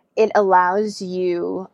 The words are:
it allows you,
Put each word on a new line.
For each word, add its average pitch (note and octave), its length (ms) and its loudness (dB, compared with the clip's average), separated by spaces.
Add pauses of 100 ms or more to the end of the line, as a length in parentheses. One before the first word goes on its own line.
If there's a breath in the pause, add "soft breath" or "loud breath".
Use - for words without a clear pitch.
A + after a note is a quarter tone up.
(180)
it G#3+ 180 4
allows G3 640 2
you, F3+ 720 -4